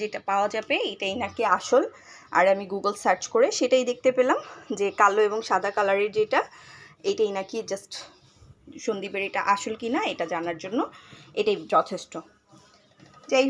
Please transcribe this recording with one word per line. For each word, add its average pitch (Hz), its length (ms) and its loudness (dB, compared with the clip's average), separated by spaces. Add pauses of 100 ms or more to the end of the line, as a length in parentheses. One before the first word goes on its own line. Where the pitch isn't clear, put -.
যেটা 214 260 -8
পাওয়া 202 260 0
যাবে 220 200 -2 (180)
এটাই 196 220 -6 (100)
নাকি 196 180 -6 (160)
আসল, 262 260 4 (520)
আর 175 80 6 (100)
আমি 196 180 -4
Google 202 320 -2
সার্চ 185 180 2 (120)
করে 233 120 6 (120)
সেটাই 254 320 4
দেখতে 247 260 2
পেলাম 254 220 2 (400)
যে 202 80 0 (140)
কালো 202 280 6
এবং 208 100 -2 (100)
সাদা 196 280 0
কালারের 202 420 2
যেটা, 214 220 2 (680)
এটাই 208 280 0
নাকি 190 180 -8 (140)
just - 220 -10 (920)
সন্দীপের 196 420 -4
এটা 190 120 -4 (140)
আসল 220 260 -6
কি 233 140 -6
না 359 60 0 (120)
এটা 170 200 -4
জানার 170 320 -4
জন্য 202 160 -2 (600)
এটাই 208 160 2 (180)
যথেষ্ট। 170 380 0 (1160)
যাই 269 200 4